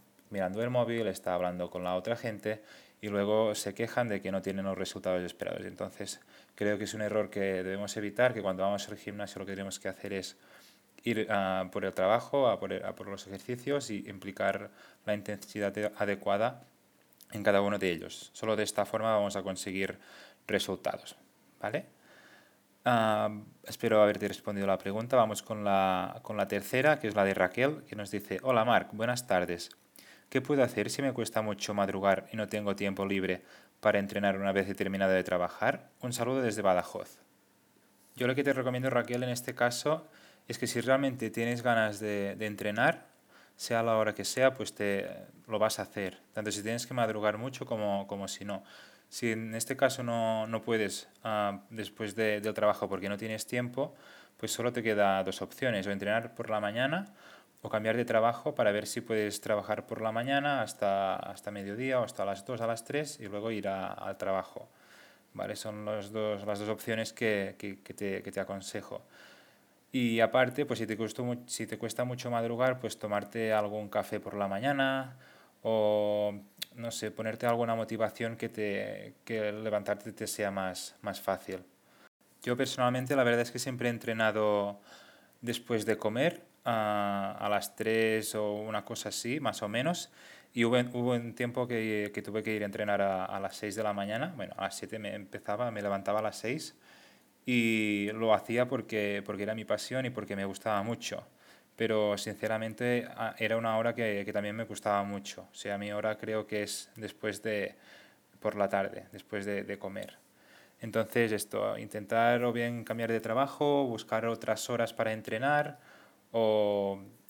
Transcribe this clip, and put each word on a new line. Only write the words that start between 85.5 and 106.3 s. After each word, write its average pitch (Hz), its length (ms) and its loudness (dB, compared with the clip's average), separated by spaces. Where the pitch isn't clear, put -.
de 110 100 4
comer, 123 460 0
a, 101 760 0
a 101 100 -2
las 101 280 0
tres 110 580 2
o 107 200 0
una 107 300 -4
cosa - 240 -8
así, 123 320 -4
más 117 220 -2
o 107 60 -2
menos. 135 420 -2
Y 117 100 4
hubo, 120 140 6
hubo 123 200 2
un 117 220 -2
tiempo 120 320 0
que, 110 460 0
que 104 100 -6
tuve 107 200 -4
que 110 120 -2
ir 104 80 -2
a 104 40 -2
entrenar 104 340 0
a, 95 240 2
a 101 160 -6
las 98 160 -6
seis 104 180 -6
de 110 80 -4
la 104 100 0
mañana. 107 440 -4
Bueno, 101 200 -8
a 98 80 -4
las 98 120 -4
siete 110 220 -8
me 104 160 -8
empezaba, 104 560 -4
me 107 100 -6
levantaba 101 380 0
a 107 40 0
las 107 140 -2
seis 143 400 -4
y 110 640 2
lo 110 220 4
hacía 120 340 2
porque, 104 560 -2
porque 101 200 -4
era 107 100 -2
mi 110 100 -6
pasión 127 420 -2
y 117 40 -4
porque 104 260 -6
me 98 80 -2
gustaba 101 380 0
mucho. - 440 -4
Pero, 107 440 2
sinceramente, 110 1000 -2
a, 113 220 -4
era 110 180 2
una 113 220 2
hora 117 160 2
que, 107 320 0
que 104 60 -6
también 104 220 -2
me 110 120 -6
costaba 101 380 2
mucho. 101 460 -8
O - 40 -20
sea, 101 240 -4
mi 104 120 -6
hora 104 280 -2
creo 107 280 -4